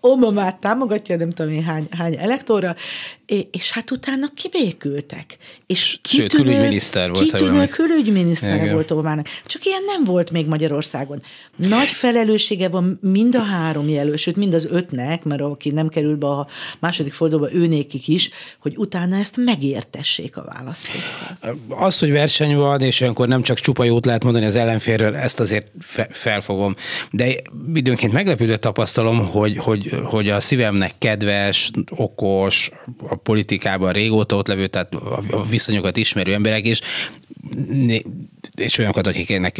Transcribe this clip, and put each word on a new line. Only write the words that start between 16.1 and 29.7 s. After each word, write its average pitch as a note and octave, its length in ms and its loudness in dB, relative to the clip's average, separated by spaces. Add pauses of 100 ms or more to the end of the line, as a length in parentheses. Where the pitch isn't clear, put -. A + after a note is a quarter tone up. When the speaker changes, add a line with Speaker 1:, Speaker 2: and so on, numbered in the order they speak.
Speaker 1:
be C#3+ 80 -2
a C#3+ 200 -2 (340)
második D#3+ 320 -2
fordulóba, D#3 400 0
ő E3+ 160 2
tűnékik C#3+ 400 -2
is, F3 220 2 (300)
hogy - 160 -6
utána F#3+ 400 -2
ezt G3+ 200 -2
megértessék D3 1000 -2
a - 80 -12 (120)
választókkal. - 1000 -6 (120)
Speaker 2:
Az, F#3 300 0
hogy D3+ 120 2
verseny D3 460 4
van, C#3+ 240 4
és C3 200 2
olyankor B2 280 2
nem B2+ 140 4
csak A#2 160 0
csupa C3 260 2
jót A#2+ 220 4
lehet A#2 180 2
mondani A#2 200 4
az G#2+ 120 2
ellenfélről, A2+ 600 2
ezt B2+ 240 -2
azért G#2 260 0 (140)
fe-, - 320 -4
felfogom. G2+ 640 -2 (360)
De B2 220 0 (420)
időnként B2 380 2
meglepődve A#2 440 2
tapasztalom, A2+ 720 0
hogy, G#2 260 2
hogy, G2+ 340 -2 (140)